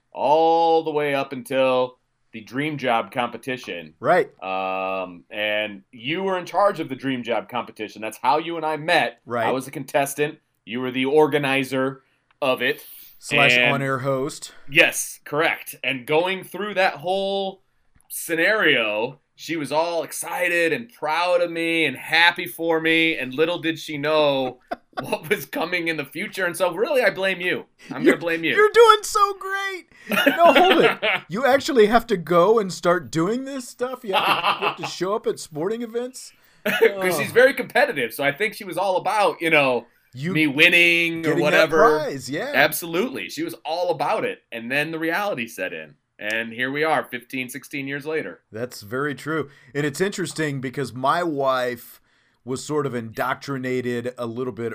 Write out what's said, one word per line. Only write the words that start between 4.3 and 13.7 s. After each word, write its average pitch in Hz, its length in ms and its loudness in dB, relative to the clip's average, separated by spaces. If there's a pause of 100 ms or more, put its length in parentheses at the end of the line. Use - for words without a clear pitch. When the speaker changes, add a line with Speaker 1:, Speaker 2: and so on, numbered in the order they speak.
Speaker 1:
Um, 95 880 -4
and 104 520 -2 (100)
you 139 300 -6
were 190 160 -2
in 175 80 -8
charge 180 340 2
of 139 80 -6
the 131 80 -8
Dream 127 260 -4
Job 110 280 -2
competition. 107 520 -8
That's 110 140 -8
how 135 220 2
you 165 180 -6
and 156 100 -8
I 156 120 -2
met. 151 480 0
Speaker 2:
Right. 117 200 -2
Speaker 1:
I 110 60 0
was 131 160 -4
a - 20 -14
contestant. 147 680 -2 (260)
You 113 160 -8
were 127 100 -4
the 131 140 0
organizer 135 1000 2 (400)
of 131 200 0
it. 143 220 -2 (360)
Speaker 2:
Slash 123 320 4
Speaker 1:
And 123 220 4